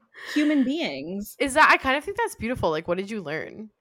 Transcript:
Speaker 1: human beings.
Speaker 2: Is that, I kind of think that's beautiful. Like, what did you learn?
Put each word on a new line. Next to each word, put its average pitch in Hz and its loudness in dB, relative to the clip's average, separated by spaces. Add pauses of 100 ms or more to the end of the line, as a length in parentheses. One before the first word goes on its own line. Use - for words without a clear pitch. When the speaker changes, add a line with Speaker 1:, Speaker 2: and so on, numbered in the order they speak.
(360)
Speaker 1:
human 302 4
beings. 202 -4
Speaker 2:
Is 269 -2
that, 302 8
I 311 6
kind 262 2
of 294 -4
think 403 -8
that's 453 -2
beautiful. 220 -2
Like, 160 -2
what 175 0
did 196 -6
you 214 -6
learn? 160 -8